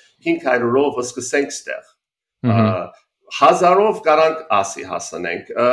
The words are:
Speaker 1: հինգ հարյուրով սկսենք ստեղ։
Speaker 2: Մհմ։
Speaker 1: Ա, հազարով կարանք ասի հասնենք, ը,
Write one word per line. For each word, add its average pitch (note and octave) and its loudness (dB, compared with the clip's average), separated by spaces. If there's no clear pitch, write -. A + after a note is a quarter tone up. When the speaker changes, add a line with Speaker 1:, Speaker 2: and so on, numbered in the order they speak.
Speaker 1:
հինգ E3 -2
հարյուրով B2+ 0
սկսենք - -4
ստեղ։ - -12
Speaker 2:
Մհմ։ A#2 2
Speaker 1:
Ա, F#2 0
հազարով F3+ 4
կարանք D#3 2
ասի G2 -2
հասնենք, F2 -8
ը, A#2+ 0